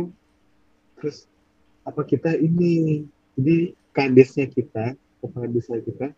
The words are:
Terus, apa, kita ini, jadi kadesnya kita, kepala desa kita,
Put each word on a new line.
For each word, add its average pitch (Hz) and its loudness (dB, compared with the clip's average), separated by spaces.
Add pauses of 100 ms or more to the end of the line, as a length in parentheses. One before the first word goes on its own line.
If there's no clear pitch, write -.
(1000)
Terus, - -10 (560)
apa, 143 -6
kita 160 0
ini, 165 2 (320)
jadi 165 0 (240)
kadesnya 135 4
kita, 120 -6 (320)
kepala 123 -10
desa 120 -4
kita, 139 -8